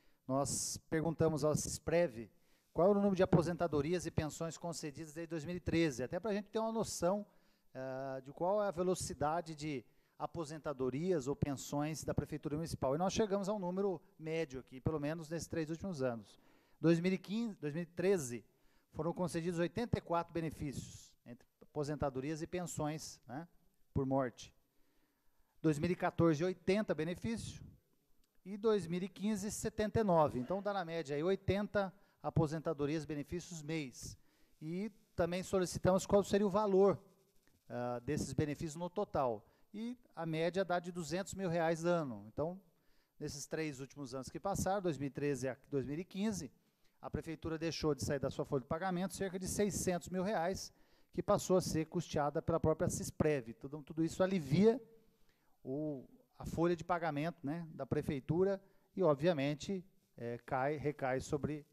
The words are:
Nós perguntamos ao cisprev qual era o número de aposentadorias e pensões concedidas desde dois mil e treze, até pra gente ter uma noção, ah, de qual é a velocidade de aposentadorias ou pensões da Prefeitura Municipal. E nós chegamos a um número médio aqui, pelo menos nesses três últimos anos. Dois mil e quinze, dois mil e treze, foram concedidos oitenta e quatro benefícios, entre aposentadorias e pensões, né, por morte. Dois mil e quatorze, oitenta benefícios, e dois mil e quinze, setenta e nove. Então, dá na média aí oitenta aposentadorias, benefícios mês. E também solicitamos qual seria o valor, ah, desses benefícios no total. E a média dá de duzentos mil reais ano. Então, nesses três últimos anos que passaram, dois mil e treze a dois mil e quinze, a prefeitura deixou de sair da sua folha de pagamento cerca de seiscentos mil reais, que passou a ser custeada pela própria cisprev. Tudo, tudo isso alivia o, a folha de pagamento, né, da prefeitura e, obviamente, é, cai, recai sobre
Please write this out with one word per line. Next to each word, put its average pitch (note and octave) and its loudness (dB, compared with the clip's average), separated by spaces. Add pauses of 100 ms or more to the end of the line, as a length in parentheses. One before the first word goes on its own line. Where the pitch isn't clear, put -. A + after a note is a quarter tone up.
(280)
Nós C3+ 0 (140)
perguntamos D#3+ 2
ao D3+ 4
cisprev C3+ 0 (440)
qual E3+ 6
era G#3 6
o G3+ 2
número G3+ 4
de F3 6
aposentadorias E3 4
e - -4
pensões D#3+ -2
concedidas D#3 -8
desde E3 -8
dois D#3+ -4
mil F3 -4
e F3+ -4
treze, D#3+ 2
até C#3+ -2
pra G#3 -2
gente G3+ -2
ter - -2
uma A3 0
noção, G3+ 0 (480)
ah, C3 -6
de C#3 -14
qual G3+ 2
é G3+ 0
a F#3+ -2
velocidade E3 -2
de D3 -6 (320)
aposentadorias D3 -2
ou C#3+ 0
pensões D3 -2
da - -4
Prefeitura D3+ -4
Municipal. D3 -2
E - 0
nós F3+ 0
chegamos G3 0
a G#3 0
um G#3+ -4
número F#3 -2 (160)
médio D#3 -4
aqui, B2+ -16
pelo D#3+ 0
menos D3+ -4
nesses D#3+ -6
três D#3+ -4
últimos E3 -6
anos. A#2 -4 (400)
Dois E3 6
mil F#3 2
e F#3 -2
quinze, G#3+ -4
dois D3 -4
mil E3+ -4
e - -8
treze, E3 0 (480)
foram F3 -2
concedidos E3+ -2
oitenta G#3 0
e - -12
quatro E3+ -2
benefícios, - -6 (140)
entre A#2+ -18 (160)
aposentadorias D3 -4
e E3 -8
pensões, D#3 -6
né, C#3+ -10 (460)
por C#3 0
morte. C3+ -2 (1080)
Dois D#3 2
mil E3+ 0
e F3+ 0
quatorze, E3 2
oitenta F#3 0
benefícios, F3 -6 (840)
e G3+ -10
dois G#3 4
mil F3 -2
e G3+ -4
quinze, G3+ -2
setenta G#3+ -2
e A3+ 4
nove. D#3+ 6
Então, F3 -2
dá G3+ -2
na F#3+ -2
média E3 -4
aí D3 0
oitenta F#3+ 0 (300)
aposentadorias, D3+ 0
benefícios D#3 -6
mês. D3 -6 (440)
E F3 -4 (260)
também F3+ 0
solicitamos F#3 2
qual G3+ 6
seria G3+ 4
o - 2
valor, G3 6 (720)
ah, A#2+ -4
desses D3 -4
benefícios D3 -2
no F3 -6
total. C3+ 0 (280)
E A#3 -8 (180)
a E3 -6
média E3 0
dá F3 2
de F3 -10
duzentos F3 -4
mil F#3+ -2
reais E3 2
ano. C#3+ 0
Então, E3 -4 (600)
nesses C#3+ -8
três D3+ -4
últimos C3+ -10
anos C3 -8
que E3 -10
passaram, G3 0
dois E3+ 0
mil C#3 -2
e C#3 -4
treze C#3 -2
a A#2 -6 (120)
dois C3+ 0
mil C#3+ -4
e F#3 -6
quinze, F#3+ -4 (500)
a C3 -10
prefeitura D#3+ -4
deixou D#3 2
de C3+ -4
sair C#3+ 0
da C3+ 0
sua - -4
folha C#3 0
de - -12
pagamento F3+ 0
cerca F#3+ -4
de F#3 -6
seiscentos F#3 0
mil F3+ 0
reais, F#3 0 (420)
que F3 -2
passou F#3 4
a E3+ 6
ser D#3 0
custeada D#3 0
pela E3 2
própria D#3 2
cisprev. D3+ 0
Tudo, C#3 -12
tudo D#3+ -2
isso E3 2
alivia F#3 6 (840)
o, C#3 -4 (320)
a D3 -10
folha E3+ 2
de E3 -10
pagamento, E3 -2
né, E3 -4
da C3 -8
prefeitura E3 0 (340)
e, F#3+ 2
obviamente, D3+ 2 (300)
é, A#2+ -6
cai, C#3+ 0
recai C3 0
sobre C#3+ -4